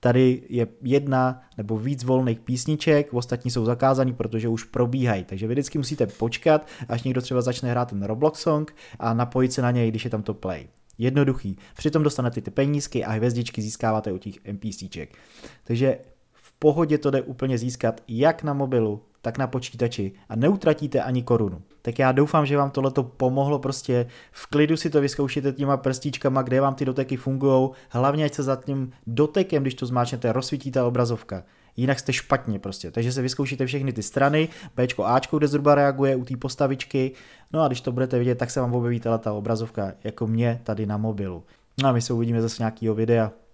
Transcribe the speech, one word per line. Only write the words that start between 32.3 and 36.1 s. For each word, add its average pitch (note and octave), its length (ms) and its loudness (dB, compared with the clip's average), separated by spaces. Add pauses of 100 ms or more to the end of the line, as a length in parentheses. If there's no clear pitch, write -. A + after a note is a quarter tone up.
prostě. F#2+ 320 -10
Takže A#2 220 -2
se C3 100 -4
vyzkoušíte C3 440 -2
všechny C#3 260 -4
ty G#2+ 100 -6
strany, D3 460 2 (280)
Bčko, B2 280 0
Ačko, C3 340 2
kde D3 100 4
zhruba D3 260 4
reaguje C#3 420 2